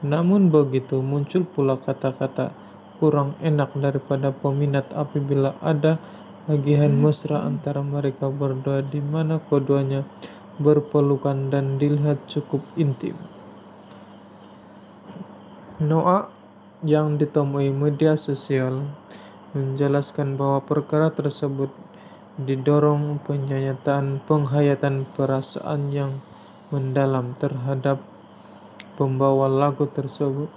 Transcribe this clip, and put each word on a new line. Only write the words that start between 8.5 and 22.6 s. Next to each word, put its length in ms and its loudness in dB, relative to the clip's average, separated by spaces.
di 240 -4
mana 320 0
keduanya 640 0
berpelukan 960 2
dan 240 0
dilihat 480 2
cukup 400 -4
intim. 320 -2
Noah 560 4
yang 400 2
ditemui 480 0
media 480 2
sosial 720 -2
menjelaskan 800 -2
bahwa 320 0
perkara 480 0
tersebut 560 -2
didorong 800 2